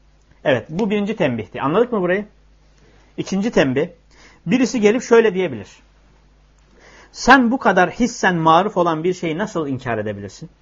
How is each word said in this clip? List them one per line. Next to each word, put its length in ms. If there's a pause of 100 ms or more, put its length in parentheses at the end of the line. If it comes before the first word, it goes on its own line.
(440)
Evet, 240
bu 220
birinci 260
tembihti. 460
Anladık 300
mı 80
burayı? 260 (920)
İkinci 340
tembih. 380 (580)
Birisi 340
gelip 220
şöyle 320
diyebilir. 340 (1400)
Sen 380
bu 80
kadar 320
hissen 460
maruf 400
olan 280
bir 100
şeyi 240
nasıl 300
inkar 300
edebilirsin? 520 (120)